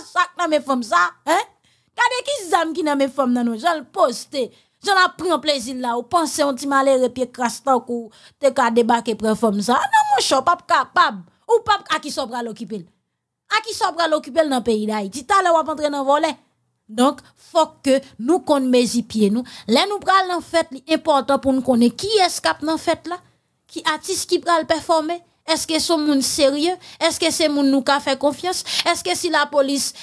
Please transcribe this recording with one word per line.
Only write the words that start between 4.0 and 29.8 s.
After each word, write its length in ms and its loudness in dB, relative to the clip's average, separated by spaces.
jan 160 2
l 80 6
ap 80 -16
pran 240 -2
plezi 380 -4
l 60 -8
la. 120 -2
Ou 160 -6
panse 320 0
yon 160 -2
ti 80 -8
malere 400 2
pye 240 -6
kras, 320 -6
tankou 480 -2
te 140 4
ka 180 2
debake, 460 2
pran 200 0
fanm 240 0
sa 160 2
a? 140 -2
Non, 200 4
monchè, 240 2
ou 80 -2
p 80 4
ap 160 -6
kapab. 520 2
Ou 160 4
p 80 2
ap 120 -2
a 80 -4
kisa 200 -6
ou 80 -10
pral 200 -8
okipe 280 -12
l? 60 -16
A, 140 0
kisa 260 -2
w 80 -6
pral 180 2
okipe 260 0
l 80 -2
nan 140 0
peyi 240 0
d 60 -2
Ayiti? 320 -8
Talè 260 4
w 60 4
ap 140 -2
antre 200 -2
nan 140 -4
vòlè. 260 2
Donk 360 0
fòk 360 0
ke 140 4
nou 240 2
konn 240 2
mezi 400 2
pye 240 2
nou. 120 -2
Lè 200 4
nou 120 -6
pral 280 2
nan 160 -4
fèt, 280 -2
li 100 -16
enpòtan 440 0
pou 140 0
n 100 -2
konnen 280 4
kiyès 500 0
k 80 0
ap 140 -8
nan 160 -2
fèt 280 -4
la, 80 -8
ki 100 -12
atis 340 -6
ki 140 0
pral 260 0
pèfòme. 480 0
Èske 320 -2
s 160 -2
on 80 2
moun 240 2
serye? 480 0
Èske 360 -2
se 160 0
moun 200 0
nou 160 2
ka 160 2
fè 160 -2
konfyans? 460 -4
Èske 280 -2
si 160 -2
lapolis 580 0